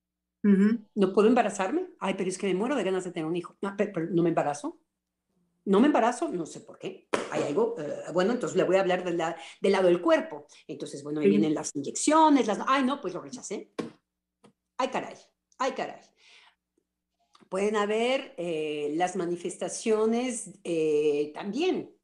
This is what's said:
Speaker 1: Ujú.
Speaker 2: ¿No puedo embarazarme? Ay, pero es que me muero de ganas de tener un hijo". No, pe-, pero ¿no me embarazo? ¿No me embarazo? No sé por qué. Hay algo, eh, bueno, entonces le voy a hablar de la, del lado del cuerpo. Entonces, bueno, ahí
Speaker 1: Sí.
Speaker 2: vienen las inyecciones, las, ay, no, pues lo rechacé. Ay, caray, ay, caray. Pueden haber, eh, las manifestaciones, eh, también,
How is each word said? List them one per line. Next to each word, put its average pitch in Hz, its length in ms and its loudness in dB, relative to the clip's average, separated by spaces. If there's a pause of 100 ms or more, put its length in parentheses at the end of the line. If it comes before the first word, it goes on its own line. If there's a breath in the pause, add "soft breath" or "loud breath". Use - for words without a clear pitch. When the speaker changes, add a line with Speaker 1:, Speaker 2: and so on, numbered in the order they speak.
(440)
Speaker 1:
Ujú. 208 420 6 (100)
Speaker 2:
¿No 190 180 2
puedo 214 140 6
embarazarme? 240 600 2 (120)
Ay, 190 180 -2
pero 190 120 -2
es 180 80 -6
que 202 100 -4
me 180 60 0
muero 240 220 -2
de 220 80 -2
ganas 185 200 -2
de 180 80 -10
tener 160 160 -6
un 175 80 -4
hijo". - 260 -8
No, 196 140 -6
pe-, 196 120 0
pero 165 240 -6
¿no 170 120 2
me 170 60 4
embarazo? 202 500 -4 (840)
¿No 196 160 4
me 285 60 6
embarazo? 240 420 2
No 165 160 -6
sé 143 160 -16
por - 180 -20
qué. - 300 -14 (200)
Hay 151 140 -4
algo, 226 340 -2
eh, 147 260 -8 (100)
bueno, 185 180 2
entonces 160 240 -2
le 180 80 4
voy 180 140 4
a 190 40 4
hablar 180 220 0
de 180 80 -4
la, 170 240 -2 (240 loud breath)
del 196 140 2
lado 190 160 4
del 175 120 4
cuerpo. 302 460 0 (180 soft breath)
Entonces, 147 380 -10
bueno, 151 160 -6
ahí 147 60 2
Speaker 1:
Sí. - 60 8
Speaker 2:
vienen 156 220 4
las - 220 -6
inyecciones, 294 720 4
las, 196 180 0
ay, 269 200 2
no, 277 160 -2
pues 170 120 -8
lo 160 80 -8
rechacé. - 520 -12 (1040)
Ay, 262 100 -2
caray, 208 280 -6 (420)
ay, 262 160 0
caray. - 260 -8 (1500 soft breath)
Pueden 202 280 -2
haber, 233 600 -2
eh, 156 580 -4
las 180 200 0
manifestaciones, 214 1400 -2 (140)
eh, 151 680 2
también, 233 720 -4